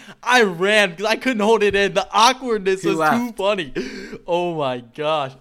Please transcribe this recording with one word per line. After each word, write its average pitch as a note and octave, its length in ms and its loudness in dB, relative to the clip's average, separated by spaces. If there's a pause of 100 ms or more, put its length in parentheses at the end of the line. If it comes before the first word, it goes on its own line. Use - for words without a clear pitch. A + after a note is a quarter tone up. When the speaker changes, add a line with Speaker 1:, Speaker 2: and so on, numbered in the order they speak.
(220)
Speaker 1:
I A#3+ 220 4
ran G3 480 2
because E3+ 140 -6
I A3 120 0
couldn't A3 240 -2
hold G#3+ 200 2
it G3+ 140 2
in. G3 180 2
The F#3+ 180 -2
awkwardness G#3+ 720 2
Speaker 2:
He E3 60 -2
Speaker 1:
was D#3+ 100 0
Speaker 2:
left. D#3 180 2
Speaker 1:
too A#3+ 160 -4
funny. F#3+ 400 -4 (520)
Oh, F3 300 -2
my C3 240 -4
gosh. C#3+ 600 -6